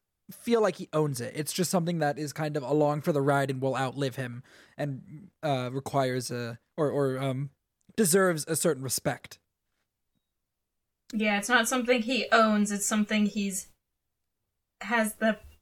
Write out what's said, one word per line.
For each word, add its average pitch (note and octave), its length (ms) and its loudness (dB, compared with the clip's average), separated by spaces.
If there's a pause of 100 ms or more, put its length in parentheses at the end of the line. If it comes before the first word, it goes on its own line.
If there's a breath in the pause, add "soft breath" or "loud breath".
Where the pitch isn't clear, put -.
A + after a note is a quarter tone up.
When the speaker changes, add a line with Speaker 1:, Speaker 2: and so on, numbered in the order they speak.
(300)
Speaker 1:
feel A#3 300 0
like G3 160 2
he - 160 -12
owns D3 280 0
it. A2+ 140 -8
It's D3+ 180 -6
just F3+ 180 0
something E3+ 280 0
that D3 200 0
is D3 140 -6
kind D3+ 240 -4
of C#3+ 60 -2
along D3 380 2
for F3 120 0
the C#3+ 100 2
ride C#3 280 2
and C3 100 -6
will C3 160 -2
outlive C3 380 -4
him B2+ 300 -10 (340 soft breath)
and, C#3+ 520 -8 (120)
uh, C3 300 -2
requires C3 580 -2
a, A#2+ 300 -8 (160)
or, D3 140 0
or, C3 280 0
um, C3+ 320 -4 (460)
deserves F3+ 500 4
a E3 80 -2
certain D3+ 280 0
respect. - 560 -6 (1700)
Speaker 2:
Yeah, G#3 260 0
it's G3+ 100 -4
not A#3+ 200 4
something B3 340 2
he A3+ 300 -2
owns. G#3+ 400 4
It's G3+ 140 -4
something G#3+ 400 2
he's, G3+ 420 -4 (1120)
has A3 320 0
the A3 240 0 (240)